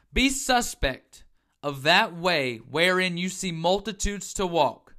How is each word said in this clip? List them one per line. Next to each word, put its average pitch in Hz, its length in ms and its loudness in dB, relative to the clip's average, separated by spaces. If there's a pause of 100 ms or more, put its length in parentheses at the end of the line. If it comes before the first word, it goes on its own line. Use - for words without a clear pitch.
(140)
Be 254 160 4
suspect - 960 -2 (400)
of 139 200 -4
that 175 300 4
way 160 440 -2
wherein 180 600 0
you 180 120 -4
see 185 220 -6
multitudes 196 840 -4
to 202 120 -2
walk, 160 540 -2